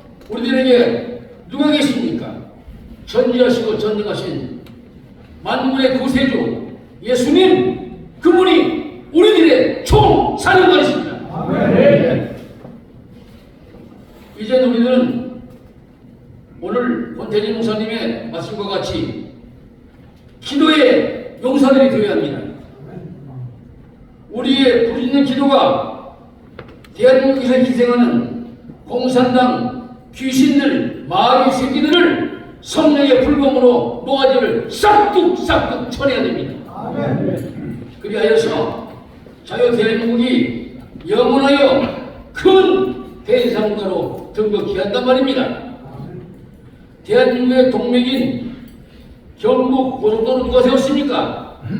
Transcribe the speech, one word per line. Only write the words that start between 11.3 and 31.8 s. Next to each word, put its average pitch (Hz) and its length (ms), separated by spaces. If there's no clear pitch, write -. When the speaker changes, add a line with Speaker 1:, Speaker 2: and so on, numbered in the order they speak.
Speaker 2:
아멘. - 1040
Speaker 1:
이제는 247 300
우리들은 - 720
오늘 240 560
권태진 214 380
목사님의 226 760
말씀과 196 360
같이 - 600
기도의 294 1000
용사들이 269 480
되어야 214 200
합니다. - 280
우리의 247 560
부르짖는 254 380
기도가 - 920
대한민국에서 262 600
희생하는 240 920
공산당 254 1000
귀신들, - 920
마귀 254 440
새끼들을 294 840